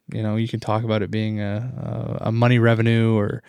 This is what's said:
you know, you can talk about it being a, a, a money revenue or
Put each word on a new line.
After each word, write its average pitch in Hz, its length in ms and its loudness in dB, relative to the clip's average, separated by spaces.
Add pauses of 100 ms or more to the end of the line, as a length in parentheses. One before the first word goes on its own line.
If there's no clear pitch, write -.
(120)
you 113 100 -6
know, 107 140 -2
you 113 120 -2
can 113 120 -6
talk 110 240 -2
about 110 180 0
it 95 80 -6
being 107 300 -4
a, - 840 -6
a, - 60 -2
a 113 40 0
money 120 280 4
revenue 113 560 4
or 104 320 -2